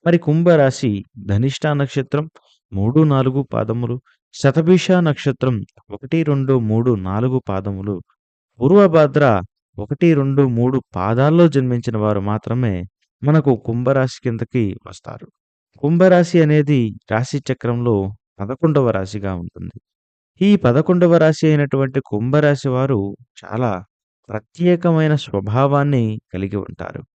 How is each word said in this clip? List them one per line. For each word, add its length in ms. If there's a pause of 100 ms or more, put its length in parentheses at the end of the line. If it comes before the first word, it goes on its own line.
మరి 120
కుంభరాశి 720 (340)
ధనిష్ఠా 480
నక్షత్రం 520 (460)
మూడు, 320
నాలుగు 400
పాదములు, 520 (400)
శతభిష 520 (140)
నక్షత్రం 540 (340)
ఒకటి, 340
రెండు, 360
మూడు, 320 (100)
నాలుగు 440
పాదములు, 500 (640)
పూర్వభాద్ర 680 (520)
ఒకటి, 360
రెండు, 340
మూడు 300 (160)
పాదాల్లో 540
జన్మించిన 500
వారు 240
మాత్రమే 520 (480)
మనకు 360
కుంభరాశి 640
కిందకి 420 (180)
వస్తారు. 460 (560)
కుంభరాశి 580
అనేది 380 (280)
రాశి 320
చక్రంలో 560 (400)
పదకొండవ 560
రాశిగా 440
ఉంటుంది. 400 (680)
ఈ 140
పదకొండవ 640
రాశి 280
అయినటువంటి 560
కుంభరాశి 680
వారు 300 (380)
చాలా 340 (580)
ప్రత్యేకమైన 840
స్వభావాన్ని 880 (220)
కలిగి 300
ఉంటారు. 440 (180)